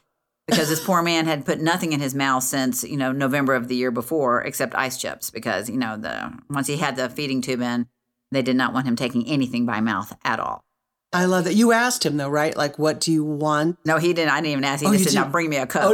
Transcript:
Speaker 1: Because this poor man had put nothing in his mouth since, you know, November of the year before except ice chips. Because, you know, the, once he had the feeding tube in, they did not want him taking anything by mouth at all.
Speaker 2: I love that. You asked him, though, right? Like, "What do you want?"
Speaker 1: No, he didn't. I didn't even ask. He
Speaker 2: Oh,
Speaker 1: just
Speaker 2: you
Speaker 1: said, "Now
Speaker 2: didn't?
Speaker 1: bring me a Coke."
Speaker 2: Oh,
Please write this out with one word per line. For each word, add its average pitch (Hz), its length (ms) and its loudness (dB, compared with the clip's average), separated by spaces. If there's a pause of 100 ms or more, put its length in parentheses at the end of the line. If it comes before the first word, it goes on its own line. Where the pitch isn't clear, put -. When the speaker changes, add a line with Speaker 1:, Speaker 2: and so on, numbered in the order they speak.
(460)
Speaker 1:
Because 151 240 2
this 156 120 -2
poor 175 200 2
man 165 240 2
had 151 180 0
put 170 160 -2
nothing 165 320 0
in 143 80 0
his 139 140 -2
mouth 135 280 0
since, 131 400 -2
you 120 140 -6
know, 131 160 0
November 135 420 2
of 120 140 -2
the 127 80 -2
year 127 140 0
before 123 520 0
except 131 320 -4
ice 127 220 -2
chips. - 320 -8
Because, 113 400 -4
you 117 80 -6
know, 110 220 -4
the, 64 340 -8 (160)
once 139 180 -4
he 147 120 -2
had 139 180 -2
the 127 140 -2
feeding 135 320 -2
tube 127 180 -2
in, 120 260 -2 (460)
they 135 80 0
did 127 160 0
not 127 160 0
want 131 160 -2
him 117 80 0
taking 120 300 -2
anything 123 400 -2
by 110 160 -2
mouth 104 420 -2
at 127 160 -2
all. - 240 -8 (480)
Speaker 2:
I 180 140 2
love 185 180 2
that. 170 100 0
You 226 180 6
asked 240 320 2
him, 147 120 0
though, 139 140 -2
right? 151 260 0
Like, 147 220 -2
"What 151 220 2
do 165 120 0
you 156 120 4
want?" 151 600 0
Speaker 1:
No, 160 140 2
he 175 160 4
didn't. 160 160 2
I 139 120 4
didn't 151 100 0
even 139 120 0
ask. 139 180 0
He - 60 2
Speaker 2:
Oh, 202 40 6
Speaker 1:
just 190 120 4
Speaker 2:
you - 60 2
Speaker 1:
said, 135 60 2
"Now 135 80 4
Speaker 2:
didn't? 139 80 -6
Speaker 1:
bring 170 180 0
me 143 60 0
a 127 100 0
Coke." 156 180 0
Speaker 2:
Oh, 190 100 6